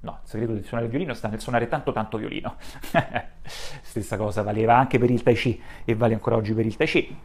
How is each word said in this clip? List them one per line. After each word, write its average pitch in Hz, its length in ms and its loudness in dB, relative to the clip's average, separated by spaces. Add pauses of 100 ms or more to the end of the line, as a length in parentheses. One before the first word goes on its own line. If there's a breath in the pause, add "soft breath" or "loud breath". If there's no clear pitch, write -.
No, - 180 -12
il - 60 -16
segreto 113 240 -2
del 104 120 -4
suonare 117 200 -4
il 113 60 -4
violino 139 240 -2
sta 110 140 -6
nel 107 120 -4
suonare 120 260 0
tanto 143 240 -2
tanto 110 280 -4
violino. 107 380 -6 (360 loud breath)
<laughs> - 480 -2
Stessa - 800 -8
cosa 104 240 0
valeva 110 340 4
anche 131 220 6
per 120 100 6
il 120 140 4
Tai 120 120 8
Chi 113 260 0 (220 loud breath)
e 117 120 2
vale 113 180 4
ancora 113 240 0
oggi 110 160 0
per 110 140 2
il 107 100 -2
Tai 156 100 2
Chi. - 380 0